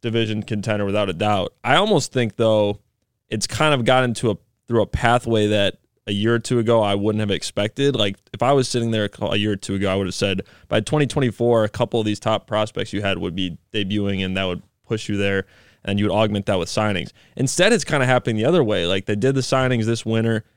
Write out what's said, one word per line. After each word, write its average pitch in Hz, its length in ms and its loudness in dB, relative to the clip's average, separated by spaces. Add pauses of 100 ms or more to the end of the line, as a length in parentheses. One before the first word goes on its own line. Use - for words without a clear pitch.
division 110 420 -2
contender 104 420 -2
without 98 240 0
a 90 40 -4
doubt." 101 480 0
I 127 140 2
almost 196 380 2
think, 120 240 -2
though, 107 420 2 (500)
it's 110 180 -4
kind 156 260 2
of 123 120 0
gotten 127 300 4
to 113 160 0
a, 95 60 -4 (300)
through 117 140 2
a 95 60 0
pathway 117 600 2
that 101 300 0 (300)
a 107 60 -6
year 107 200 2
or 117 60 0
two 123 200 -2
ago 113 220 4
I 101 140 2
wouldn't 104 240 0
have 104 120 0
expected. 113 640 -2
Like, 104 220 -2 (160)
if - 80 -8
I 131 120 4
was 135 140 2
sitting 117 240 -2
there 110 120 0
a 101 60 -2
cou-, - 220 -6
a - 40 0
year 104 160 0
or 101 60 0
two 98 180 -6
ago, 98 160 0
I 95 40 0
would 98 120 0
have 90 80 -6
said 98 260 -2 (260)
by 110 120 0
twenty 147 260 0
twenty-four, 120 580 2
a 104 60 0
couple 117 300 -2
of 107 60 -2
these 107 140 -2
top 110 280 -2
prospects 107 460 -4
you 101 80 -4
had 98 160 -2
would 90 180 -6
be 90 220 -4 (160)
debuting, 101 500 -2
and 92 140 -4
that 95 80 -2
would 90 180 -6 (220)
push 110 240 -6
you 104 80 -2
there, 98 280 0 (380)
and 101 160 -2
you 104 60 2
would 90 100 0
augment 104 320 2
that 98 120 0
with 82 100 -4
signings. 104 420 -2 (240)
Instead, 175 380 2
it's 185 100 0
kinda 139 220 0
happening 123 320 2
the 107 80 0
other 165 180 4
way. 98 220 0
Like, 95 200 0
they 107 100 -2
did 131 200 0
the 131 60 0
signings 127 440 0
this 117 200 -2
winter, 113 380 0 (140)